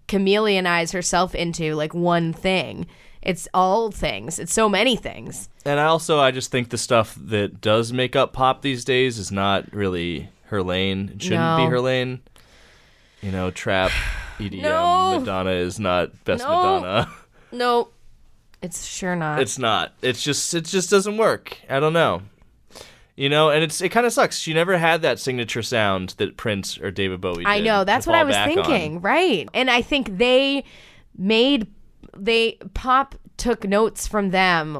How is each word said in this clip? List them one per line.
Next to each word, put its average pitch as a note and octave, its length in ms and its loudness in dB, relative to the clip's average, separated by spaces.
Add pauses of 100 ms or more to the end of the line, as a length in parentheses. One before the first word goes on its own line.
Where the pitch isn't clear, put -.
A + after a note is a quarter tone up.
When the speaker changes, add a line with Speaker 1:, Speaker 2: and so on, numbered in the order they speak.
Speaker 1:
chameleonize F#3+ 880 2
herself F3+ 420 0
into, D#3+ 400 -2
like, D#3 180 -4
one E3+ 400 2
thing. E3+ 540 -2 (340)
It's - 320 -4
all G3 380 2
things. B2+ 480 -6
It's - 140 -6
so A3 160 4
many A3 260 2
things. - 540 -12 (160)
Speaker 2:
And C#3+ 160 0
I D#3 40 4
also, D#3+ 340 2
I C3 120 6
just B2+ 180 -6
think A#2+ 200 -2
the A#2 80 -6
stuff A2+ 420 2
that G#2 400 -2
does A2+ 320 2
make B2+ 240 -2
up B2+ 160 2
pop C3 300 2
these B2+ 240 -4
days B2+ 340 2
is F2+ 140 -8
not G2 400 0
really F2 560 -4 (160)
her G2+ 180 -4
lane. F#2+ 520 -2
It G#2 80 -10
shouldn't E3 340 0
be D#3+ 80 2
Speaker 1:
No. D#3+ 40 2
Speaker 2:
her B2 120 2
lane. B2+ 400 -2 (1000)
You F#2+ 120 -6
know, F#2 180 -2
trap, F#2+ 400 0 (240)
Speaker 1:
<sighs> - 240 -12
Speaker 2:
E G#2 80 -6
D F#2+ 120 -8
M, - 40 -8
Speaker 1:
No. F4 560 2
Speaker 2:
Madonna F#2+ 300 -2
is F2+ 280 -2
not F2+ 460 0
best A#3+ 200 -2
Speaker 1:
No. D4+ 120 0 (240)
Speaker 2:
Madonna. - 300 0 (220)
<laughs> - 200 -20
Speaker 1:
No. A#3+ 380 0 (720)
It's - 240 -10
sure F3+ 300 -4
not. D3+ 260 -2
Speaker 2:
It's A#2 180 -4
not. G#2+ 420 0
It's B2 220 -2
just, - 300 -2
it E3 100 -4
just F3+ 260 -2
doesn't G#3 280 2
work. E3+ 400 0 (120)
I C3+ 120 0
don't D#3 120 2
know. A#2 280 2 (960)
You C#3 120 0
know, D3+ 200 4
and D3+ 140 4
it's, D#3+ 180 -4
it F3+ 80 -2
kinda A#3+ 220 2
sucks. G#3+ 260 2
She D#3+ 160 -6
never F3 240 2
had E3 240 4
that C3 180 0
signature A#2+ 440 -4
sound G2 540 0
that - 200 -4
Prince G2+ 400 -4
or G2 140 -6
David F#2 280 -4
Bowie F2+ 260 -4
Speaker 1:
I G#3 120 2
Speaker 2:
did G#3 80 0
Speaker 1:
know. G#3+ 160 2
Speaker 2:
to F#3 40 0
Speaker 1:
That's A3+ 220 0
what E4 80 2
I E4 40 4
Speaker 2:
fall D4+ 80 2
Speaker 1:
was G#3 80 2
Speaker 2:
back G3+ 140 2
on. E4 140 0
Speaker 1:
thinking. F3 380 -2
Right. A#3+ 520 0
And B3+ 180 0
I A#3+ 100 4
think A#3 360 -4
they C4+ 460 2 (540)
made, A3 500 2 (480)
they, A3+ 420 0 (160)
pop C4 420 0 (220)
took A#3+ 300 -2
notes G#3 400 2
from G3+ 240 0
them, E3+ 480 2